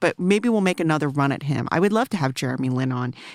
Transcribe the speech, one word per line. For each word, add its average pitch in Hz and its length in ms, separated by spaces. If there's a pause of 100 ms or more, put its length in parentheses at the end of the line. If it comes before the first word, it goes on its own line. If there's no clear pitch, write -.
But - 180
maybe 202 300
we'll 220 140
make 185 180
another 156 280
run 139 220
at 131 120
him. 131 280
I - 80
would 196 140
love 220 180
to 214 60
have 135 180
Jeremy 127 360
Lin 127 200
on. 123 220 (220)